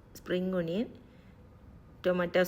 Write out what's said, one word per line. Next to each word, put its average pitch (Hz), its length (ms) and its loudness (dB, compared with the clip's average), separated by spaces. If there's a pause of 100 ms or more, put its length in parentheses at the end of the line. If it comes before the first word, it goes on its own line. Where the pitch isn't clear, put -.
(180)
സ്പ്രിംഗ് 277 420 -2
ഒണിയൻ, 170 260 -2 (1160)
ടൊമാറ്റോ 180 440 4